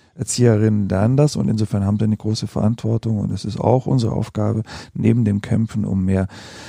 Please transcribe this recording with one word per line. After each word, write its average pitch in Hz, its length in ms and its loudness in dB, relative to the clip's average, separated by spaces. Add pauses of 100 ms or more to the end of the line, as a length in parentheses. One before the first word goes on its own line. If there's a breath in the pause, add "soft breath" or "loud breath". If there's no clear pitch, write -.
(140)
Erzieherinnen 107 760 2
lernen 104 260 2
das 147 220 2
und - 100 0
insofern 107 380 0
haben 104 140 2
sie 107 40 -2
eine 107 140 2
große 107 300 -4
Verantwortung 110 720 -2
und 101 120 -2
es 101 140 -6
ist 104 160 -6
auch 123 240 2
unsere 117 260 0
Aufgabe, 107 520 -2 (300 loud breath)
neben 113 300 2
dem 101 160 2
Kämpfen 110 460 -2
um 95 180 -2
mehr 95 240 2 (420 loud breath)